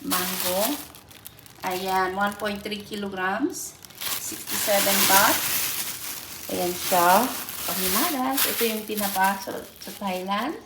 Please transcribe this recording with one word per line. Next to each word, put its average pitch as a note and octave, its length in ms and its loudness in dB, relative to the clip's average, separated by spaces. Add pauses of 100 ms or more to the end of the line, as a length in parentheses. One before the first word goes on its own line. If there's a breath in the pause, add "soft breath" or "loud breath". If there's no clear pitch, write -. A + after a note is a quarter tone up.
mango. F#3 580 0 (1000)
Ayan, F#3 500 0
one G3+ 220 0
point G#3 240 -4
three G#3 240 -8
kilograms. G3+ 960 -4 (400)
Sixty-seven G3 800 0 (100)
baht. G3+ 300 8 (1120)
Ayan F3+ 240 0
siya. F3+ 480 6 (400)
Pamiladas. C4 880 0
Ito G#3+ 160 -2
yung A3 160 -2
tinapa G3+ 560 0
sa, - 160 -8
sa - 360 -12 (100)
Thailand. G3+ 640 -4